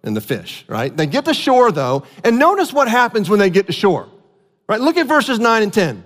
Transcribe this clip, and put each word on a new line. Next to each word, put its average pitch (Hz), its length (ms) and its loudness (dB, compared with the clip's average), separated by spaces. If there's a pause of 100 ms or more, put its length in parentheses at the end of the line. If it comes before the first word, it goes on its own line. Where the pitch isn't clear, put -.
and 107 140 -6
the 107 60 -6
fish, - 440 -10
right? 113 300 -6
They 156 80 0
get 247 220 -2
to 320 80 0
shore, 247 380 4
though, 139 320 -2 (200)
and 233 140 2
notice 349 340 2
what 269 160 2
happens 226 400 0
when 202 100 2
they 196 120 2
get 190 160 0
to 180 80 -6
shore, 147 340 -2 (580)
right? 214 140 -2
Look 320 160 0
at 330 100 0
verses 269 320 0
nine 226 240 2
and 208 100 -2
ten. 143 340 -2